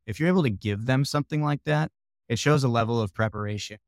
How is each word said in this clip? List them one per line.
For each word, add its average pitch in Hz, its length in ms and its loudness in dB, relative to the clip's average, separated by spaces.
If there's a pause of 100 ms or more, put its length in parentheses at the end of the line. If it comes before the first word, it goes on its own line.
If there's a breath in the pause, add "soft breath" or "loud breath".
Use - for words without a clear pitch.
if 104 120 -8
you're 160 100 2
able 185 160 4
to 123 60 2
give 104 360 -4
them 131 180 2
something 151 380 -2
like 147 220 -2
that, 151 260 0 (360)
it 117 120 -2
shows 143 260 2
a 127 40 4
level 117 320 0
of 107 120 -2
preparation. 104 640 -4 (120)